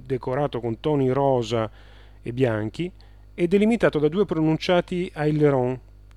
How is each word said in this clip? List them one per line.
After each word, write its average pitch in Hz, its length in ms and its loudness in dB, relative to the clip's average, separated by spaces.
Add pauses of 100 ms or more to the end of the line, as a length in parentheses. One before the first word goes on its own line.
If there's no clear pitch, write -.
decorato 131 520 -4
con 113 220 -6
toni 139 300 0
rosa 120 600 0 (520)
e 120 100 -8
bianchi, 120 580 -2 (440)
è 175 120 -2
delimitato 196 520 2
da 151 100 2
due 190 160 0
pronunciati 175 880 0
aileron, 143 680 2 (380)